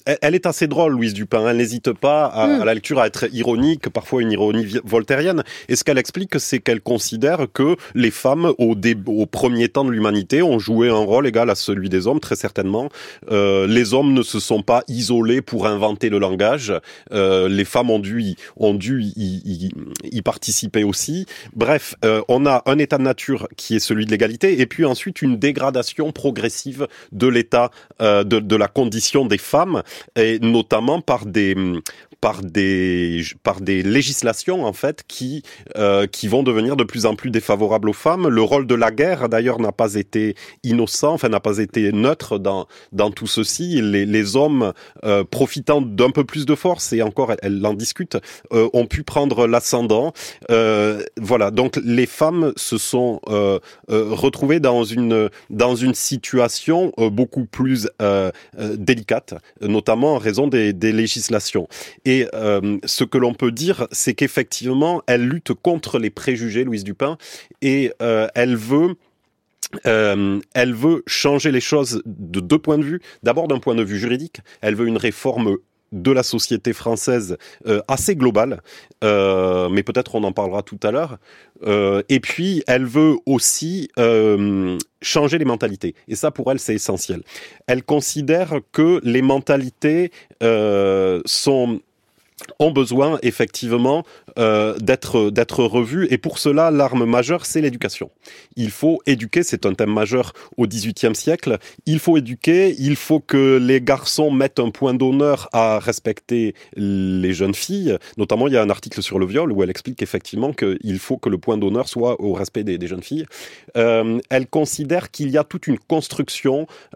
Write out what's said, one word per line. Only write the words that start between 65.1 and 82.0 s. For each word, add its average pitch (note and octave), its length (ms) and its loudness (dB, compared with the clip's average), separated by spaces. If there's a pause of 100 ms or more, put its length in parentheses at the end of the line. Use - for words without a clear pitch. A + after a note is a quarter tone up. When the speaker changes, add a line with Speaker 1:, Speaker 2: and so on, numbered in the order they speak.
Speaker 1:
lutte E3 280 -4
contre E3+ 440 -2
les G#2+ 120 -2
préjugés, A#2 520 -4
Louise A2 220 -4
Dupin, C3+ 340 -6 (440)
et, C3+ 380 0
euh, A2+ 360 0
elle B2 200 2
veut, D3 380 0 (920)
euh, G2+ 520 2 (160)
elle B2 180 2
veut C#3 340 2
changer C#3+ 440 0
les B2+ 100 2
choses B2+ 460 0
de F#2+ 340 -6
deux F2+ 180 2
points D3+ 200 2
de D3 60 0
vue. E3 160 -6 (220)
D'abord, D3 260 0
d'un C3+ 100 0
point A#2+ 160 -2
de A2+ 80 0
vue G2+ 160 -4
juridique, B2 400 -4 (220)
elle G#2+ 160 0
veut A#2 100 0
une A2+ 100 0
réforme A2+ 600 -2 (360)
de F#2+ 180 0
la B2+ 140 4
société A#2 480 -2
française, A2+ 640 -2 (300)
euh, G#2+ 200 2
assez D#3 300 0
globale, A#2+ 440 2 (440)
euh, F#2 640 2
mais G2 160 0
peut-être - 320 -4
on G#2+ 80 0
en F#2+ 80 -2
parlera G2+ 300 -4
tout G2+ 200 -16
à G#2+ 80 0
l'heure. C3+ 280 -4 (460)
Euh, G2+ 440 2